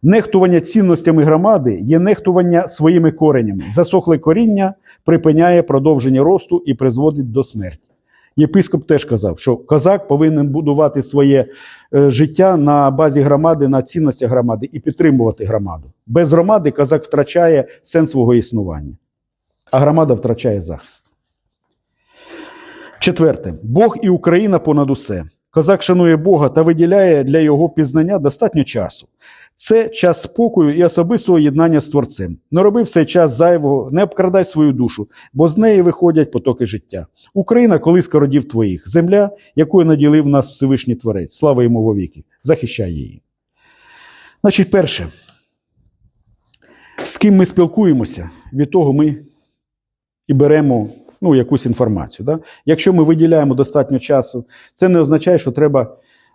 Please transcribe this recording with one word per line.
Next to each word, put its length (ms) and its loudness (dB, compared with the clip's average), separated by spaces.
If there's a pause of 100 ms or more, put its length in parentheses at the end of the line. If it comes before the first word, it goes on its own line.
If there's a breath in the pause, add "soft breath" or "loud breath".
Нехтування 580 2
цінностями 640 2
громади 600 0
є 160 2
нехтування 680 0
своїми 440 2
коренями. 580 0
Засохле 480 0
коріння 560 0 (300 soft breath)
припиняє 580 2
продовження 600 0
росту 440 0
і 80 -2
призводить 560 -2
до 140 -2
смерті. 460 -14 (480)
Єпископ 460 0
теж 200 0
казав, 340 -4
що 180 -2
козак 520 0
повинен 400 0
будувати 540 -2
своє, 440 2 (480 loud breath)
е, 160 4
життя 460 2
на 340 2
базі 300 0
громади, 480 2
на 140 0
цінностях 480 -4
громади 420 -2
і 80 -12
підтримувати 640 0
громаду. 480 -8 (140)
Без 260 0
громади 380 2
козак 340 -2
втрачає 640 0 (140 loud breath)
сенс 280 -2
свого 240 0
існування, 600 -4 (760)
а 80 0
громада 360 2
втрачає 480 -4
захист. 480 -16 (1900 loud breath)
Четверте. 640 -2
Бог 400 0
і 60 0
Україна 500 0
понад 320 0
усе. 340 -8 (260)
Козак 320 0
шанує 340 2
Бога 320 2
та 140 2
виділяє 600 2
для 140 0
його 300 2
пізнання 500 -2
достатньо 460 -2
часу. 440 -10 (500 soft breath)
Це 300 2
час 340 -2
спокою 520 0
і 100 2
особистого 540 0
єднання 420 2
з 80 -6
Творцем. 500 -4 (120)
Не 120 2
роби 200 2
в 60 -4
цей 180 0
час 300 0
зайвого, 560 0
не 100 0
обкрадай 420 0
свою 280 0
душу, 360 -6 (240 soft breath)
бо 160 2
з 100 -4
неї 240 4
виходять 480 0
потоки 360 -4
життя. 400 -12 (280 soft breath)
Україна — 440 2
колиска 400 2
родів 260 0
твоїх, 440 -4
земля, 420 0 (240 loud breath)
якою 320 2
наділив 400 2
нас 240 0
Всевишній 440 -2
Творець. 400 -6
Слава 280 0
йому 200 0
вовіки. 420 -4 (180)
Захищай 500 -4
її. 300 -12 (1160 soft breath)
Значить, 300 2
перше. 360 -2 (2000 soft breath)
З 120 -6
ким 200 4
ми 100 4
спілкуємося, 840 -2 (220 loud breath)
від 180 -4
того 220 0
ми 240 0 (1120)
і 80 0
беремо, 540 0 (320)
ну, 140 2
якусь 320 0
інформацію. 600 -4
Да? 120 -4 (280 loud breath)
Якщо 260 2
ми 120 2
виділяємо 500 2
достатньо 440 -2
часу, 460 -4 (300 soft breath)
це 140 0
не 120 2
означає, 380 0
що 140 -6
треба 440 -2 (380 soft breath)